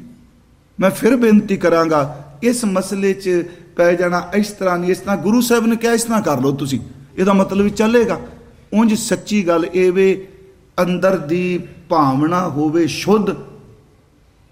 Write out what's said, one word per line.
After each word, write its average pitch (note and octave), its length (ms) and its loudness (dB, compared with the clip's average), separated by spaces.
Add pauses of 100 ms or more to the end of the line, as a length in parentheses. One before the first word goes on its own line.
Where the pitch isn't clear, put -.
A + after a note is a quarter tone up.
(800)
ਮੈਂ F#3+ 100 2
ਫਿਰ C4+ 260 2
ਬੇਨਤੀ G#3+ 400 4
ਕਰਾਂਗਾ, D#3+ 760 0 (100)
ਇਸ A#3+ 220 0
ਮਸਲੇ G3 480 -2
'ਚ F3+ 340 -2 (300)
ਪੈ F3 180 4
ਜਾਣਾ F3 400 -2
ਇਸ G#3 160 0
ਤਰ੍ਹਾਂ F3+ 280 -2
ਨਹੀਂ, F3 120 -2
ਇਸ F3+ 80 0
ਤਰ੍ਹਾਂ G3+ 180 -4
ਗੁਰੂ G#3 240 0
ਸਾਹਿਬ A#3 260 0
ਨੇ A3+ 100 2
ਕਿਹਾ, A3+ 160 0
ਇਸ A3+ 120 0
ਤਰ੍ਹਾਂ A3+ 180 -2
ਕਰ C#3+ 180 -2
ਲਓ C#3 120 0
ਤੁਸੀਂ, C#3 280 -4 (360)
ਇਹਦਾ F#3+ 160 2
ਮਤਲਬ G3 320 2
ਹੀ G3+ 60 0
ਚੱਲੇਗਾ। G#3+ 500 2 (520)
ਉਂਝ G#3+ 220 4
ਸੱਚੀ G3 520 -2
ਗੱਲ E3+ 280 2
ਇਹ F#3 180 2
ਵੇ, F#3+ 360 0 (540)
ਅੰਦਰ F3+ 360 0
ਦੀ F3 420 -4 (280)
ਭਾਵਨਾ D#3 600 0
ਹੋਵੇ D3+ 380 0
ਸ਼ੁੱਧ, F#3+ 500 0 (1160)